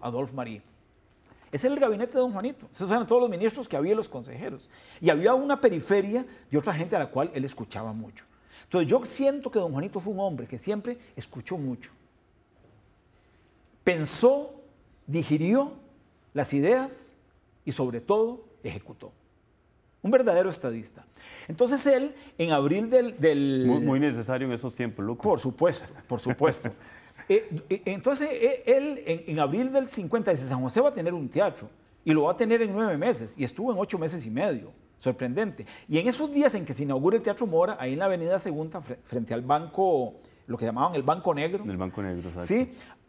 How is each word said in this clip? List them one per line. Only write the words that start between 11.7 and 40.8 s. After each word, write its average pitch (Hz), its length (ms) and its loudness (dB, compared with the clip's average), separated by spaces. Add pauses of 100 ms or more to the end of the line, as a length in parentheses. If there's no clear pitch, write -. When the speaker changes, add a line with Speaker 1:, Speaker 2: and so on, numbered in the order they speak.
Speaker 1:
Pensó, 226 800 2 (460)
digirió 165 640 0 (600)
las 147 200 -2
ideas 254 600 0 (500)
y 147 80 -6
sobre 123 300 -4
todo 226 420 0 (200)
ejecutó. - 500 -14 (880)
Un 190 100 0
verdadero 196 380 4
estadista. 117 560 -8 (420)
Entonces 247 380 2
él, 277 300 4 (220)
en 165 140 0
abril 156 380 2
del... 240 300 4
del 139 460 4
Speaker 2:
Muy, 123 140 6
muy 135 200 2
necesario 131 460 0
en 127 80 -2
esos 117 220 -6
tiempos, 110 300 -4
Luco. 117 180 -6
Speaker 1:
Por 190 160 4
supuesto, 151 480 0 (180)
por 120 140 -4
supuesto. 135 560 0
<laughs> - 40 -20 (500)
Eh, 202 400 2
eh, 190 160 -2
entonces 262 440 -2
eh, 247 380 0
él 277 380 2
en, 165 200 -2
en 156 140 -2
abril 190 320 0
del 269 160 2
cincuenta 208 440 -2
dice, 135 140 0
"San 127 160 -2
José 131 200 0
va 285 80 4
a 285 40 0
tener 175 200 -2
un 156 160 -6
teatro 160 400 0 (340)
y 160 80 2
lo 156 120 6
va 170 100 4
a - 40 -2
tener 226 240 2
en 208 120 0
nueve 202 240 0
meses", 160 400 -2
y 139 80 -2
estuvo 214 260 -4
en 190 80 -2
ocho 185 180 -2
meses 160 280 -4
y 113 40 -8
medio. 131 440 -2 (260)
Sorprendente. 127 640 -2 (220)
Y 151 100 2
en 175 100 2
esos 285 240 -2
días 285 240 4
en 180 100 -4
que 139 80 -8
se 139 100 -6
inaugura 143 320 2
el 220 80 0
Teatro 214 240 -2
Mora, 180 320 2
ahí 127 140 -4
en 147 60 -4
la 190 60 0
Avenida 180 320 0
Segunda, 160 440 -6
fre-, 127 200 -12
frente 117 320 -6
al 117 80 -4
banco, 151 720 0 (300)
lo 117 120 -6
que - 80 -4
llamaban 127 280 0